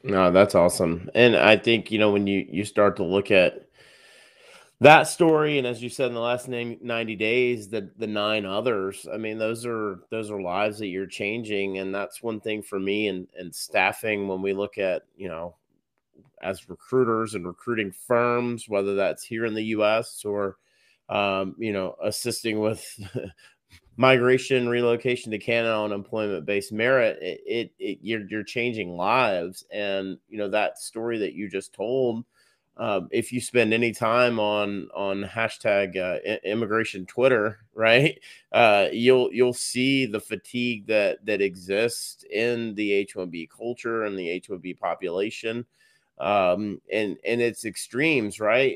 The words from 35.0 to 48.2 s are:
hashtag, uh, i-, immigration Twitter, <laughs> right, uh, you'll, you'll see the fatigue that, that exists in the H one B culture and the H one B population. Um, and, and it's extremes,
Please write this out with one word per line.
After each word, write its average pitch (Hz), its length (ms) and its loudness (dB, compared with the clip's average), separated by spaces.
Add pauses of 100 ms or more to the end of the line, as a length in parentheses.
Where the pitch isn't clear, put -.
hashtag, 101 760 -2
uh, 90 220 -4 (100)
i-, 107 160 -4
immigration 107 600 -2
Twitter, 117 600 0
<laughs> - 60 -20
right, 117 460 4 (320)
uh, 104 420 6
you'll, 123 400 4
you'll 123 220 2
see 135 520 0
the 104 140 -6
fatigue 113 680 -6
that, 101 360 0
that 101 160 -2
exists 98 920 -2
in 117 420 -2
the 104 180 0
H 101 220 0
one 92 160 -6
B 82 160 -10
culture 113 580 -6
and 98 140 -6
the 85 100 -6
H 92 220 -6
one 92 80 -8
B 85 160 -10
population. 98 880 -6 (560)
Um, 95 600 0 (120)
and, 101 240 -2 (100)
and 117 140 0
it's 117 240 -2
extremes, 117 760 -2